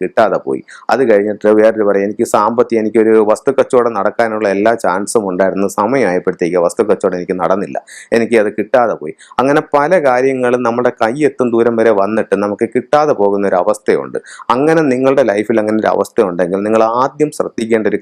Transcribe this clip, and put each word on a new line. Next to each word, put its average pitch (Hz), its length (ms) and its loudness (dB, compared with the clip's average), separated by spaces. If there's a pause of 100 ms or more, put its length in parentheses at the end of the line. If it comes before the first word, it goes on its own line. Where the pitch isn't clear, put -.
കിട്ടാതെ 92 360 0
പോയി." 67 260 -6 (260)
അത് 117 220 2
കഴിഞ്ഞിട്ട് 104 380 0
വേറൊരു 107 340 4
പറയും, 98 200 0
"എനിക്ക് 104 200 -4
സാമ്പത്തികം, 113 560 0
എനിക്കൊരു 110 480 2
വസ്തു 107 240 0
കച്ചവടം 123 420 2
നടക്കാനുള്ള 107 560 -2
എല്ലാ 101 240 2
ചാൻസും 101 560 -2
ഉണ്ടായിരുന്നു, 92 380 -2
സമയമായപ്പോഴത്തേക്ക് 95 880 -2
വസ്തു 87 260 0
കച്ചവടം 98 320 -2
എനിക്ക് 90 240 -6
നടന്നില്ല, 85 420 -4 (320)
എനിക്ക് 117 220 0
അത് 107 160 2
കിട്ടാതെ 107 420 -2
പോയി." 76 200 -10 (260)
അങ്ങനെ 143 220 2
പല 151 380 0
കാര്യങ്ങളും 127 640 0
നമ്മുടെ 120 280 0 (120)
കൈ 110 180 0
എത്തും 131 300 0
ദൂരം 117 240 2
വരെ 113 160 4
വന്നിട്ട് 101 440 0
നമുക്ക് 101 280 -2
കിട്ടാതെ 143 500 0
പോകുന്ന 101 340 0
ഒരു 95 80 0
അവസ്ഥയുണ്ട്. 90 640 -2 (320)
അങ്ങനെ 151 320 2
നിങ്ങളുടെ 135 420 2
ലൈഫിൽ 107 360 0
അങ്ങനെ 107 180 -2
ഒരു 101 100 0
അവസ്ഥ 92 340 -2
ഉണ്ടെങ്കിൽ 90 360 -2
നിങ്ങൾ 110 260 0
ആദ്യം 139 480 -2
ശ്രദ്ധിക്കേണ്ട 110 560 -4
ഒരു 101 140 -2